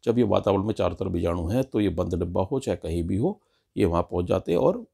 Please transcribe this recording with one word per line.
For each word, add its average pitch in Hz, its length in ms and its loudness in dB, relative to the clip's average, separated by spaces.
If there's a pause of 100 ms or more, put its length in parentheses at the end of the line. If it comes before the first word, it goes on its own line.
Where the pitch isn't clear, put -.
जब 117 140 2
ये 120 60 4
वातावरण 98 400 2
में 107 100 -2
चारों 92 220 -2
तरफ 95 160 -6
बीजाणु 87 360 -2
हैं, 123 160 0
तो - 160 -4
ये 104 100 2
बंद 87 260 -2
डिब्बा 87 280 -2
हो 135 160 -2
चाहे 95 180 -2
कहीं 85 260 -4
भी 95 140 -2
हो, 170 240 -2 (360)
ये 101 80 4
वहाँ 85 180 2
पहुँच 90 220 -2
जाते 92 260 0
हैं 87 80 2
और 202 340 2